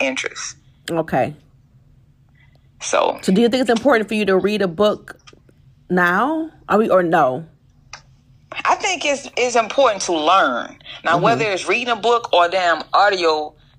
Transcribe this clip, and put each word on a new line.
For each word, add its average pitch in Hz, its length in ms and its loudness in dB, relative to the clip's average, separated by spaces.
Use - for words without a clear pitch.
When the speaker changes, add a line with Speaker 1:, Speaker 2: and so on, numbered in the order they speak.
Speaker 1:
interest. - 560 -6
Speaker 2:
Okay. 156 440 -2
Speaker 1:
So. - 400 -2
Speaker 2:
So - 100 0
do 190 100 4
you 233 80 4
think 254 120 0
it's 262 80 0
important 220 400 2
for 226 60 -4
you 214 100 -2
to 190 120 2
read 202 240 0
a 196 60 0
book 190 520 -2
now? 214 600 0
Are 190 80 2
we, 220 120 2
or 185 140 4
no? 160 420 0
Speaker 1:
I 214 100 2
think 370 300 -4
it's, 285 220 -4
it's 240 180 -2
important 226 480 2
to 180 100 -2
learn. 156 640 0
Now, 160 120 0
Speaker 2:
Mm-hmm. 170 80 0
Speaker 1:
whether 226 220 2
it's 185 220 -4
reading 240 220 -2
a 233 60 -2
book 233 380 0
or 175 140 6
damn 170 360 0
audio, 165 600 2